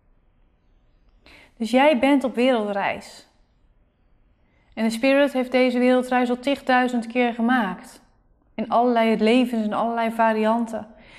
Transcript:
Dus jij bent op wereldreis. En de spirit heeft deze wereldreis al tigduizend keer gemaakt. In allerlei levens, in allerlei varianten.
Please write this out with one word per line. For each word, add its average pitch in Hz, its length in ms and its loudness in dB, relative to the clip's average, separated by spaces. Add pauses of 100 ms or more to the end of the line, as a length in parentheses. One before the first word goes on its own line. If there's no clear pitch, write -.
(1600)
Dus 220 140 -6
jij 262 280 4
bent 262 260 2
op 254 100 -4
wereldreis. 208 1000 -2 (1400)
En 220 100 -4
de 226 60 0
spirit 269 420 2
heeft 254 200 -4
deze 254 260 2
wereldreis 254 520 2
al 247 80 -2
tigduizend 247 680 -2
keer 240 280 -2
gemaakt. 226 680 -4 (520)
In - 160 -8
allerlei 226 460 2
levens, 226 480 2
in 208 80 -4
allerlei 226 380 -2
varianten. 226 760 -2 (320)